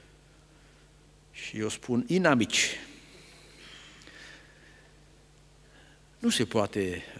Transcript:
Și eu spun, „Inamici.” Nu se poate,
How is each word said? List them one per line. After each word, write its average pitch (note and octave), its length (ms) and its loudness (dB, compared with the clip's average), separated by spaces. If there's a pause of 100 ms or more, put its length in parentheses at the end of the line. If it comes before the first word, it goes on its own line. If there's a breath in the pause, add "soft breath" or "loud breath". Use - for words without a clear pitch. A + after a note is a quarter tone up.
(1300 loud breath)
Și - 260 -12
eu G#2+ 100 -2
spun, A#2+ 380 -2
„Inamici.” D#3+ 720 4 (3500 loud breath)
Nu A#3 120 2
se B2+ 140 2
poate, G2 580 -2 (180)